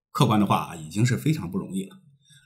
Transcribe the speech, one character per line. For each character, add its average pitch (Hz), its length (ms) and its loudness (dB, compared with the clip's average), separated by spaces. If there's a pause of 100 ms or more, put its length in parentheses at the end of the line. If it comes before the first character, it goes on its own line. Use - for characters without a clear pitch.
(100)
客 147 140 4
观 110 140 4
的 101 60 4
话， 85 320 0
已 78 100 -14
经 98 180 0
是 113 120 2
非 151 160 0
常 90 180 -8
不 95 60 -4
容 87 160 -8
易 95 100 -4
了。 - 140 -18 (480)